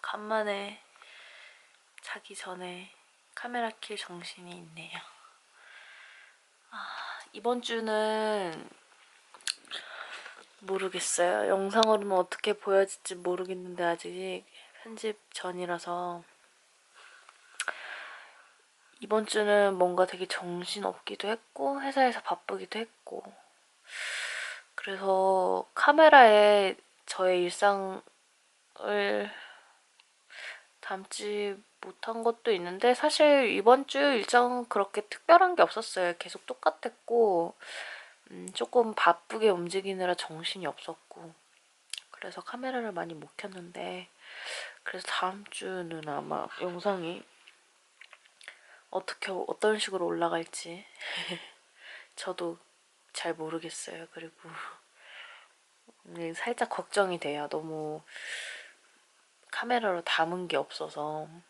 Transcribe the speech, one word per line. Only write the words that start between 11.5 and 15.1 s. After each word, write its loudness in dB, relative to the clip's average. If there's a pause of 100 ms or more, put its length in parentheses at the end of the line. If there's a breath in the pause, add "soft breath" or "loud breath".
어떻게 0
보여질지 0
모르겠는데 -4
아직 -4 (380 loud breath)
편집 -8 (140)